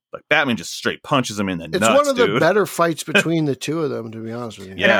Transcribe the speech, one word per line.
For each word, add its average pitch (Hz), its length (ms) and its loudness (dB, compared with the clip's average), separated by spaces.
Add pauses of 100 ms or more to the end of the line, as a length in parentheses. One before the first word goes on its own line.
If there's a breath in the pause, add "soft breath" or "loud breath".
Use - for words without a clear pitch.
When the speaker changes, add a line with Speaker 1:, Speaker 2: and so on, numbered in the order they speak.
(120)
Speaker 1:
Like, - 160 -16
Batman 143 280 2
just 85 180 -10
straight - 280 -4
punches 123 360 0
him 101 100 -2
in 90 100 -2
the 82 60 -10
Speaker 2:
It's 85 160 -4
Speaker 1:
nuts, 110 160 4
Speaker 2:
one 294 120 4
of 269 80 2
the - 100 4
Speaker 1:
dude. 107 140 2
Speaker 2:
better 185 260 4
fights 170 380 0
Speaker 1:
<laughs> 156 80 -10
Speaker 2:
between 165 340 2
the 135 100 0
two 156 260 -4
of 139 80 -2
them, 117 220 -6
to 110 60 -10
be 113 140 -8
honest 113 260 -8
with 98 100 -14
you. - 80 -14
Speaker 1:
Yeah. - 100 0
Speaker 3:
And - 140 6